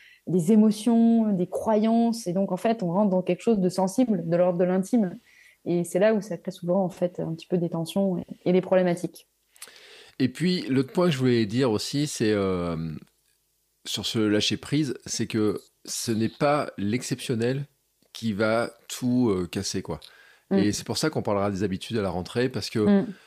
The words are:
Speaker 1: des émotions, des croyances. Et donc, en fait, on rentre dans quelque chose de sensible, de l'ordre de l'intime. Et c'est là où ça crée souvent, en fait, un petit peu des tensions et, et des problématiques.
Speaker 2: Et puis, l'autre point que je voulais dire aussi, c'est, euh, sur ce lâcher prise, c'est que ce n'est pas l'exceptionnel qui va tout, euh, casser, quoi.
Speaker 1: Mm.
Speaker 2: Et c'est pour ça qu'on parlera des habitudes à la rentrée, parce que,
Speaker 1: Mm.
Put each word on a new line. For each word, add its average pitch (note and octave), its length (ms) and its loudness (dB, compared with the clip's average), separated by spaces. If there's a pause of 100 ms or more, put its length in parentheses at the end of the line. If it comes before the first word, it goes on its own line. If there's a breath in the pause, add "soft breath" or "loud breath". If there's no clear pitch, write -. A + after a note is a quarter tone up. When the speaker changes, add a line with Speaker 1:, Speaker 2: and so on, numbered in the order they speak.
(280 loud breath)
Speaker 1:
des E3 240 2
émotions, A3+ 800 4
des F3+ 140 0
croyances. A3+ 760 0
Et F3+ 80 -2
donc, G3 180 0
en F3+ 60 -2
fait, A3+ 240 0
on F3 100 -2
rentre G3+ 180 2
dans F#3 120 2
quelque F3+ 200 -2
chose A3+ 180 2
de F#3 100 2
sensible, F#3+ 580 0
de E3 80 0
l'ordre F3+ 220 4
de F#3 60 2
l'intime. F#3 540 0 (480 soft breath)
Et F3 180 0
c'est F3 160 -2
là A3 140 4
où G#3 80 0
ça F3+ 160 -8
crée F#3 140 -12
souvent, F3+ 320 -2
en F3 60 -2
fait, F3 300 -6
un D#3+ 140 -4
petit D#3+ 140 -14
peu F#3 100 -2
des E3+ 120 -2
tensions F3 480 -2
et, - 80 -8 (200)
et F3 80 2
des F#3 80 4
problématiques. F3+ 640 0 (920 loud breath)
Speaker 2:
Et C3 120 0
puis, F3+ 400 -2
l'autre C3 220 0
point F3+ 140 2
que F3+ 60 4
je C#3 80 -2
voulais A#2+ 260 4
dire A#2+ 240 2
aussi, C#3 380 -2
c'est, A2 240 0
euh, F#2+ 440 0 (1120)
sur G#2 200 -6
ce - 140 -2
lâcher G#2 380 2
prise, C#3+ 380 -2 (100)
c'est - 220 -4
que G#2+ 320 0 (260)
ce - 260 -6
n'est A2 180 0
pas C#3+ 500 0
l'exceptionnel B2 880 -4 (440)
qui A2 220 -4
va A2 380 0 (160)
tout, B2 420 0
euh, F2+ 160 0
casser, F#2+ 380 -6
quoi. D#2+ 160 -8 (500 loud breath)
Speaker 1:
Mm. G3 80 2
Speaker 2:
Et G#2 140 2
c'est - 140 -6
pour A2+ 120 -4
ça D#3 140 0
qu'on B2+ 100 -4
parlera G2+ 300 0
des F#2 100 -4
habitudes G2+ 360 -4
à A2 40 -2
la G2 80 -2
rentrée, F2+ 400 -4
parce A2+ 220 -8
que, A#2 80 -2
Speaker 1:
Mm. G2+ 280 4 (200 loud breath)